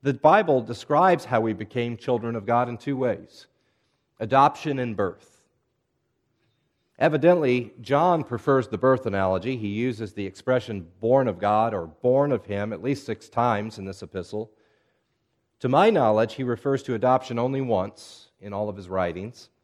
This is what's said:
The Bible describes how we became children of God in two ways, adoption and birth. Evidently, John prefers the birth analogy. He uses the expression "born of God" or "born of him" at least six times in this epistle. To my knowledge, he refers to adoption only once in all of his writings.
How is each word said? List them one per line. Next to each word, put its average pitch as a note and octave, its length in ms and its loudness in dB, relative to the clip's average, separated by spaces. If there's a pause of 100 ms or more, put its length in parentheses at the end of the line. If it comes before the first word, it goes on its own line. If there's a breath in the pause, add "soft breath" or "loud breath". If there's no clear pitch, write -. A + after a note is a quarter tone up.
The C3+ 120 0
Bible D#3+ 460 4
describes D3+ 640 2
how A#2 160 2
we A2 120 0
became A#2+ 420 -6
children A#2 400 -4
of G#2 120 -8
God A#2+ 220 2
in A#2 100 -10
two C#3 180 -6
ways, A#2+ 480 -6 (760)
adoption C3+ 600 0
and A#2 160 -4
birth. - 480 -8 (1500)
Evidently, D3 760 2 (100)
John D#3 420 2
prefers B2+ 440 0
the G#2 120 -6
birth B2+ 260 2
analogy. G2 520 -2
He G#2+ 100 -6
uses G#2+ 460 -6
the G2+ 120 -8
expression G2+ 720 -4
"born B2 280 4
of F#2 100 -4
God" G#2+ 380 2
or E2+ 100 -6
"born B2+ 460 0
of A#2 140 -2
him" G#2 280 -6
at E2 80 -12
least C3 240 -4
six - 240 -10
times A2 480 -2
in F#2+ 80 -12
this F#2+ 160 -12
epistle. G#2 500 -10 (1080)
To B2+ 100 -4
my F3+ 220 6
knowledge, A2+ 420 2
he C3+ 100 -8
refers B2+ 400 -2
to B2 120 -4
adoption B2+ 420 0
only C3+ 240 -2
once G#2+ 680 -4 (100)
in G2+ 140 -14
all G#2 160 -4
of G2 80 -10
his F2+ 120 -16
writings. F#2 600 -6 (140)